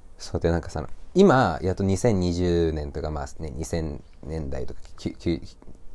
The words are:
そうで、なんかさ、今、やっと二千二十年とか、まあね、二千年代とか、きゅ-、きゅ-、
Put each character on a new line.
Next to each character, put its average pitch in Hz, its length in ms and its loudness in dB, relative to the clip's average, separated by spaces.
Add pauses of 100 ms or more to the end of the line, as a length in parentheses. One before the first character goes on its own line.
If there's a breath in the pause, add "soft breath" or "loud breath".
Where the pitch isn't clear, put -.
(200)
そ - 180 -4
う - 40 -6
で、 85 100 4
な 85 80 2
ん - 20 -4
か - 80 -8
さ、 - 180 -6 (280)
今、 131 460 6
や 92 120 0
っ - 20 -14
と 104 80 -2
二 95 140 4
千 107 220 4
二 87 140 2
十 85 400 4
年 73 180 -4
と 76 100 -6
か、 78 80 -4
ま 73 140 -4
あ - 20 -8 (160)
ね、 78 140 -6
二 76 100 -6
千 78 360 -4 (220)
年 76 260 -4
代 64 160 -2
と - 80 -2
か、 - 60 -6 (180)
き - 120 -4
ゅ-、 - 60 -6
き - 160 -2
ゅ-、 71 100 -2 (540)